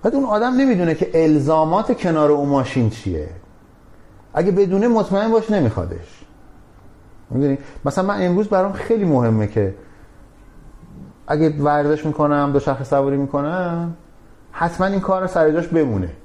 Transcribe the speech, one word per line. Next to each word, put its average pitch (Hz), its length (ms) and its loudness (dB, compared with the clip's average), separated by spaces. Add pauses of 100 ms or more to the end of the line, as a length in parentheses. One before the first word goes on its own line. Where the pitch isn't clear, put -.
بعد 233 120 0
اون 277 100 0
آدم 226 320 0
نمی‌دونه 190 380 2
که 160 300 0
الزامات 156 720 2
کنار 156 340 2
اون 143 160 0
ماشین 131 420 0
چیه. 80 380 -8 (1040)
اگه 175 160 2
بدونه، 196 380 2
مطمئن 214 420 0
باش 220 200 0
نمیخوادش. 95 760 -2 (1040)
می‌دونی؟ 139 280 0 (260)
مثلاً 185 200 -2
من 202 220 -2
امروز 196 220 0
برام 196 240 0
خیلی 214 320 -2
مهمه 117 420 2
که 101 280 -2 (1500)
اگه 151 360 0
ورزش 147 440 0
می‌کنم، 147 460 0
دوچرخه 135 320 0
سواری 139 320 0
می‌کنم، 170 800 -4 (560)
حتماً 170 340 -2
این 196 140 0
کار 185 260 -2
سر 160 240 4
جاش 170 160 0
بمونه. 123 420 0 (160)